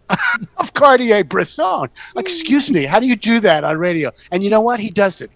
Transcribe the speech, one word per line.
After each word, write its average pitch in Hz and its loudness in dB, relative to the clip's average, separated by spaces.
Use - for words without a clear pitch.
<laughs> - -4
of - -6
Cartier-Bresson. 240 2
Excuse 294 -2
me, 165 0
how 165 2
do 254 0
you 240 2
do 233 0
that 160 2
on 156 -2
radio? 165 -2
And 185 -2
you 202 -2
know 220 4
what? 233 0
He 208 -8
does 196 0
it. 113 -16